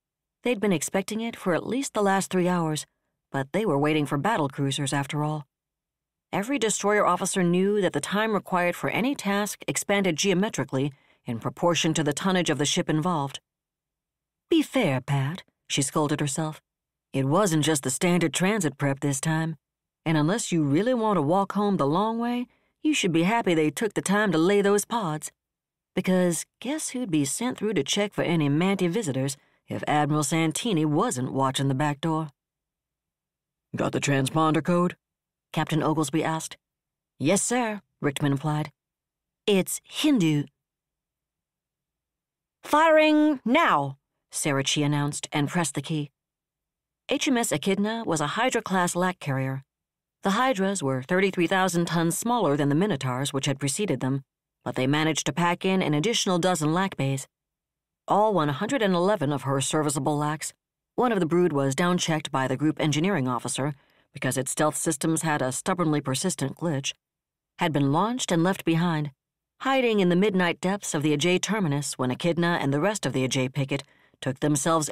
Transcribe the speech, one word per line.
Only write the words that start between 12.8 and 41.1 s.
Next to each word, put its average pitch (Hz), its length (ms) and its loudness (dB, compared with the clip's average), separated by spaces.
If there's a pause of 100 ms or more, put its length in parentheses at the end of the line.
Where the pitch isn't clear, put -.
involved. 151 520 -2 (1080)
"Be 320 120 4
fair, 165 400 0
Pat," 143 420 -2 (240)
she - 140 -2
scolded 147 400 0
herself. 151 400 -4 (500)
"It 135 140 0
wasn't 160 400 4
just 156 180 0
the 131 60 -2
standard 175 440 2
transit 185 440 0
prep 139 240 -2
this 139 180 -2
time, 160 380 -2 (480)
and 156 120 2
unless 180 360 0
you 160 100 2
really 170 300 2
want 214 240 2
to 160 40 2
walk 185 300 2
home 202 240 0
the 147 100 2
long 208 320 0
way, 240 300 -4 (340)
you 311 120 0
should 196 180 0
be 165 120 2
happy 208 300 2
they 156 180 2
took 208 220 -4
the 160 80 -2
time 208 300 2
to 160 60 2
lay 196 240 4
those 202 240 2
pods. 170 480 -6 (640)
Because 180 500 2 (160)
guess 302 280 -6
who'd 247 220 -6
be 151 140 2
sent 240 320 -4
through 214 160 -2
to 151 100 2
check 208 300 -2
for - 100 -2
any 156 240 2
Manti 180 400 2
visitors 139 480 -2 (320)
if 110 200 -6
Admiral 151 360 2
Santini 160 640 0
wasn't 151 460 0
watching 135 360 0
the 135 160 0
back 143 180 -2
door?" 160 280 -2 (1500)
"Got 143 160 -2
the 131 80 -2
transponder 151 640 2
code?" 175 320 0 (560)
Captain 156 320 -2
Oglesby 151 400 0
asked. - 340 -6 (640)
"Yes, 170 240 2
sir," 226 380 -2 (200)
Richtman 143 300 0
replied. 151 400 -2 (720)
"It's 190 380 0
Hindu." 165 640 2 (2250)